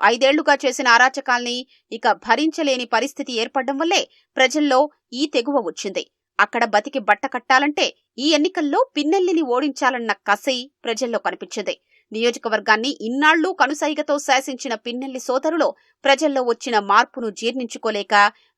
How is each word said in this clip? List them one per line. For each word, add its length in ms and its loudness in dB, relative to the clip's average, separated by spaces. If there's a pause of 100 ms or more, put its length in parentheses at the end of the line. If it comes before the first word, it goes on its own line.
ఐదేళ్లుగా 500 4 (100)
చేసిన 240 0
అరాచకాల్ని 800 2 (260)
ఇక 200 0
భరించలేని 720 0
పరిస్థితి 480 -4
ఏర్పడడం 460 -4
వల్లే 300 0 (280)
ప్రజల్లో 440 2 (320)
ఈ 140 -2
తెగువ 340 0
వచ్చింది. 420 -6 (380)
అక్కడ 240 2
బతికి 340 0
బట్ట 280 0
కట్టాలంటే 600 0 (320)
ఈ 120 -4
ఎన్నికల్లో 500 0 (160)
పిన్నెల్లిని 460 0
ఓడించాలన్న 720 -2
కసి 580 -2 (140)
ప్రజల్లో 340 -4
కనిపించింది. 560 -6 (380)
నియోజకవర్గాన్ని 760 0 (100)
ఇన్నాళ్లు 480 2 (120)
కనుసైగతో 580 0
శాసించిన 560 -2
పిన్నెల్లి 460 -10
సోదరులు 480 -2 (360)
ప్రజల్లో 380 2
వచ్చిన 360 -2
మార్పును 520 0
జీర్ణించుకోలేక 840 -6 (440)